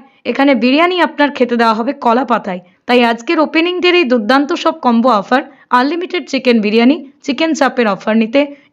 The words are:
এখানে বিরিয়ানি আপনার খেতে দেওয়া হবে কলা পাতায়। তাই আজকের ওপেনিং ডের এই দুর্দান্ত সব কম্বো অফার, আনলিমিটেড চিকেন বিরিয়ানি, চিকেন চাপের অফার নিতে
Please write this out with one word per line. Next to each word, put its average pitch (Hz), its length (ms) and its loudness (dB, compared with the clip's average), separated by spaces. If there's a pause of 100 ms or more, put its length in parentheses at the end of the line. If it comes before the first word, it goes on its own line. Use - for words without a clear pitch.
(240)
এখানে 262 300 2
বিরিয়ানি 311 460 0
আপনার 294 300 0
খেতে 240 260 -2
দেওয়া 226 180 2
হবে 233 180 -4
কলা 247 320 0
পাতায়। 196 360 -4 (260)
তাই 240 180 2
আজকের 233 360 -2
ওপেনিং 339 400 -2
ডের 349 140 2
এই 349 100 2
দুর্দান্ত 254 480 0
সব 320 280 -4
কম্বো 240 300 2
অফার, 233 320 0 (280)
আনলিমিটেড 302 580 -2
চিকেন 254 320 2
বিরিয়ানি, 233 500 2 (120)
চিকেন 311 320 -2
চাপের 247 320 0
অফার 208 300 -2
নিতে 277 380 0 (180)